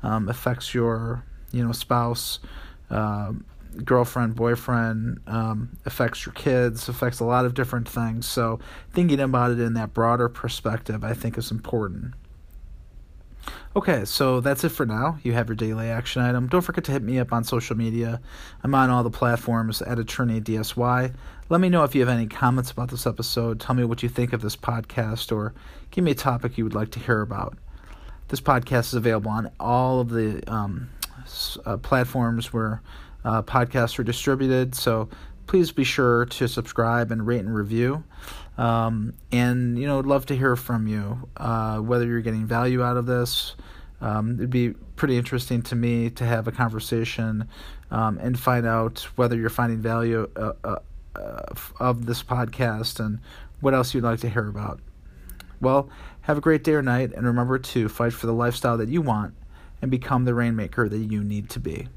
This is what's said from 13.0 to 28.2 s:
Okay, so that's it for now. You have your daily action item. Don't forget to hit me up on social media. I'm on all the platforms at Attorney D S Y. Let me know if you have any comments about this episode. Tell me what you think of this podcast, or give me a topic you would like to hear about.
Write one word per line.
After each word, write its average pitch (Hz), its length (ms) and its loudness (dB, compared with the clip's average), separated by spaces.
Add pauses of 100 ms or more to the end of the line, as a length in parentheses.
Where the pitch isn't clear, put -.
Okay, 165 300 2
so 127 380 2
that's 135 240 2
it 160 40 4
for - 160 -2
now. 123 380 0
You 123 80 0
have 117 160 2
your 113 80 -2
daily 113 320 -2
action 120 340 -2
item. 123 260 2
Don't 180 140 4
forget 175 220 -2
to - 80 -2
hit 139 100 0
me 120 180 0
up 123 120 0
on 113 140 0
social 117 320 0
media. 117 420 0 (440)
I'm 139 120 2
on 131 140 6
all 127 140 4
the 117 60 2
platforms 113 720 0
at 120 160 -2
Attorney 113 440 0
D 110 160 -2
S 110 180 -4
Y. 123 360 2 (360)
Let 170 140 4
me 185 80 4
know 170 160 6
if 131 100 0
you 135 60 6
have 123 80 6
any 117 180 2
comments 127 440 2
about 123 180 -4
this 123 180 -4
episode. 117 540 -2
Tell - 120 -2
me 123 120 4
what 117 180 -2
you 120 60 0
think 123 240 0
of 110 80 -2
this 107 160 -4
podcast, 113 760 -2
or 107 220 0 (360)
give 180 140 2
me 160 80 6
a 131 40 4
topic 123 420 0
you 113 80 0
would 107 100 -2
like 107 160 -2
to - 80 -8
hear 110 220 2
about. 104 360 -6 (680)